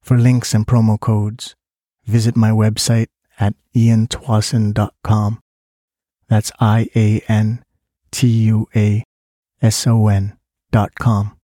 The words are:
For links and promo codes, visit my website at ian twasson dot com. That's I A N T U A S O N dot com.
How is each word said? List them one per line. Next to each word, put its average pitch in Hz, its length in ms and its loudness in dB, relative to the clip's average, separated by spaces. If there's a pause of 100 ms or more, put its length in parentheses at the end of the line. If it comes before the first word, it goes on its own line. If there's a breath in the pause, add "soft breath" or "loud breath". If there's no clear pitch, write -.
For 127 160 0
links 123 360 0
and 123 140 0
promo 113 320 2
codes, 107 560 -4 (500)
visit 113 300 0
my 110 160 2
website 110 560 0 (320)
at 101 160 -2 (200)
ian 113 320 2
twasson 107 680 -2
dot 107 200 -4 (100)
com. 107 380 -2 (880)
That's 107 320 -2
I 113 360 0
A 107 320 2
N 110 360 -2 (480)
T - 160 -2
U 110 480 0
A 104 280 0 (580)
S - 260 0
O 113 220 2
N 98 280 -2 (340)
dot 104 240 -2
com. 104 500 -2